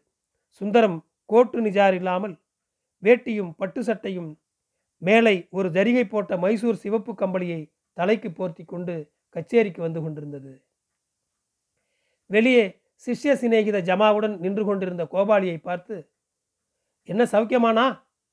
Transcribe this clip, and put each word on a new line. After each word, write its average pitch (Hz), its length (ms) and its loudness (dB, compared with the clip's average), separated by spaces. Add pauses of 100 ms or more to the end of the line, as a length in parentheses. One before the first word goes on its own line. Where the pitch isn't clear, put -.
(600)
சுந்தரம் 202 360 2 (280)
கோட்டு 240 360 2
நிஜார் 196 320 2
இல்லாமல் 185 420 -4 (680)
வேட்டியும் 214 480 0
பட்டு 190 320 -6
சட்டையும் 190 480 -6 (680)
மேலை 202 500 4
ஒரு 185 180 -2
ஜரிகை 226 380 2
போட்ட 208 300 -4
மைசூர் 208 380 0
சிவப்பு 208 380 -6
கம்பளியை 185 480 -4 (320)
தலைக்கு 208 380 -2
போர்த்தி 175 340 -10
கொண்டு 175 300 -8 (360)
கச்சேரிக்கு 196 500 0
வந்து 165 200 -6
கொண்டிருந்தது. 147 640 -12 (1600)
வெளியே 226 380 4 (420)
சிஷ்ய 277 280 0
சிநேகித 220 480 0
ஜமாவுடன் 208 560 2
நின்று 196 280 -4
கொண்டிருந்த 185 380 -4
கோபாலியை 190 540 0
பார்த்து, 175 380 -10 (1120)
"என்ன 202 140 0
சௌக்கியமானா?" 233 640 2 (460)